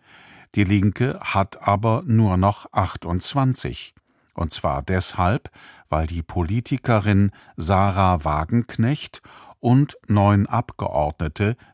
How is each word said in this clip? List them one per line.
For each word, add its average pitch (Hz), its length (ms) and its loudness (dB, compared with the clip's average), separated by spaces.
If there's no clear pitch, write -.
Die 101 80 2
Linke 98 580 0
hat - 460 -4
aber 110 380 0
nur 110 320 4
noch 98 340 0
achtundzwanzig. - 1200 -4
Und 82 180 -4
zwar 69 320 -4
deshalb, 92 680 -2
weil 80 160 0
die 85 160 -6
Politikerin 101 1080 0
Sarah 92 680 2
Wagenknecht 113 1000 -2
und 131 380 2
neun 101 380 4
Abgeordnete 98 1120 -4